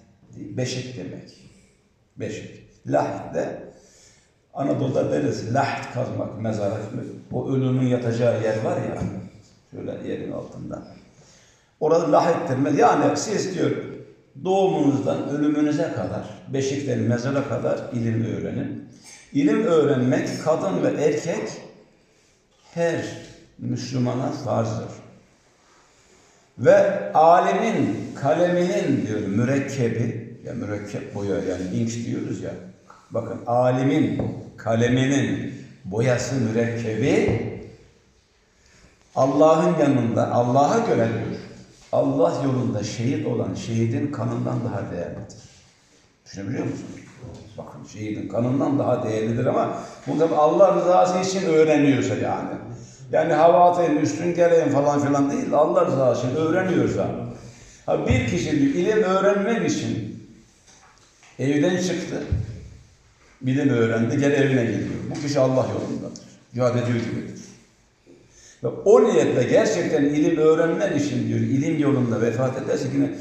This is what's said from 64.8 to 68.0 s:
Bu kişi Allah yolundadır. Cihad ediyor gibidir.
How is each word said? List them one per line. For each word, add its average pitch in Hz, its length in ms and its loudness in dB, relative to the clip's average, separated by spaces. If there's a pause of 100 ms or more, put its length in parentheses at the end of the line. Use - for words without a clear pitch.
Bu - 160 -8
kişi 135 140 0
Allah 131 340 2
yolundadır. - 480 -8 (320)
Cihad 120 200 2
ediyor 120 260 0
gibidir. - 400 -8 (1200)